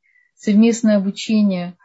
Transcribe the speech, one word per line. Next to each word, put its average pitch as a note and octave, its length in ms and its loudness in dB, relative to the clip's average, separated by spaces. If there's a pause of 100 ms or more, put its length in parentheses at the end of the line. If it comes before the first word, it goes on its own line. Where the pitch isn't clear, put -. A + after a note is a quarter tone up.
(360)
Совместное A3 640 2
обучение – G3 880 -4